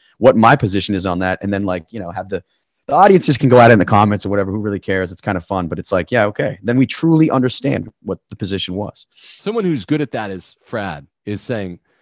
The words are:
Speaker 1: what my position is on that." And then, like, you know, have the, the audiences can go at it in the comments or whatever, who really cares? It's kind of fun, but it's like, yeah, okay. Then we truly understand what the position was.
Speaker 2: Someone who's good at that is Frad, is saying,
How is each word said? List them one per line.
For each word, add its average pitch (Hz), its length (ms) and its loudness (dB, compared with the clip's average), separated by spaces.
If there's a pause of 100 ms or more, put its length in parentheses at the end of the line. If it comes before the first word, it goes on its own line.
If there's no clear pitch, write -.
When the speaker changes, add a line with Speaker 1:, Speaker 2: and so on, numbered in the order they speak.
(200)
Speaker 1:
what 123 180 4
my 113 180 6
position 101 380 -2
is 92 140 -4
on 87 120 -2
that." 92 220 -2
And 101 120 -4
then, 98 120 -4
like, 90 240 -6
you 113 100 -14
know, 87 120 -12
have 98 180 -12
the, 92 140 -8 (440)
the 139 80 -2
audiences 180 420 4
can 139 120 2
go 123 120 8
at 117 80 10
it 120 40 8
in 107 60 6
the 87 60 2
comments 104 400 2
or 98 40 -6
whatever, 98 220 -2
who 104 60 -6
really 101 220 -6
cares? 95 320 -4
It's 90 100 -20
kind 98 160 -4
of 85 80 -10
fun, 92 220 -6
but 78 120 -8
it's - 120 -8
like, 90 200 -2
yeah, 117 140 2
okay. 107 380 -6
Then 120 120 -2
we 131 120 2
truly 160 420 0
understand 131 580 -4 (140)
what 95 160 -8 (120)
the 104 60 -16
position 92 380 -8
was. - 320 -12 (360)
Speaker 2:
Someone 220 220 -4
who's 151 220 -4
good 151 160 -2
at 139 100 -8
that 107 200 -8
is - 340 -16
Frad, 90 400 -8 (180)
is 104 160 -8
saying, 98 400 -8 (220)